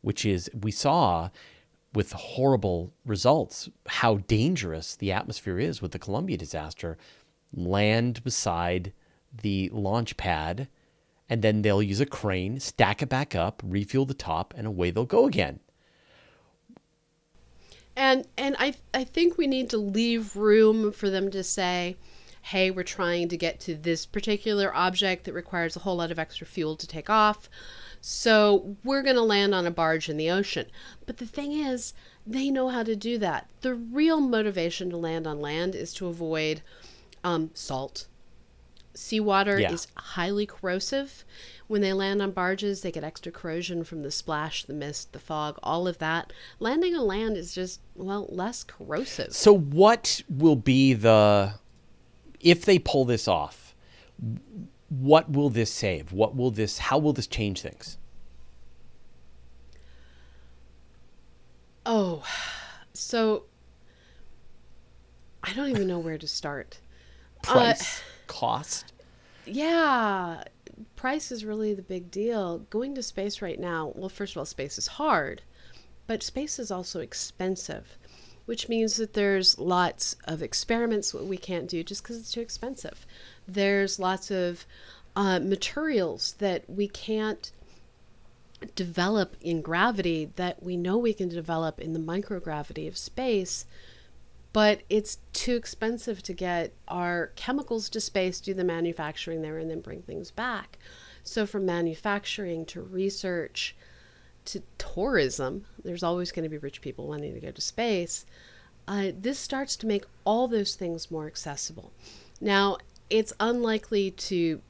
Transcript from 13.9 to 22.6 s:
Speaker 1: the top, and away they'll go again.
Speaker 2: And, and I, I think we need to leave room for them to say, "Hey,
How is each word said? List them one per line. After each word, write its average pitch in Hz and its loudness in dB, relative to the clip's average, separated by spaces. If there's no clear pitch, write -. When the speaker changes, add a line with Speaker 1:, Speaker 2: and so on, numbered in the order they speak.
Speaker 1:
the 131 -4
top, 82 -4
and 110 -8
away 90 0
they'll 107 0
go 233 6
again. 80 0
Speaker 2:
And, 262 4
and 277 -2
I, 269 2
I 262 0
think 339 2
we 311 4
need 262 0
to 226 0
leave 214 0
room 214 8
for 208 -2
them 190 0
to 190 -4
say, 180 0
"Hey, 190 2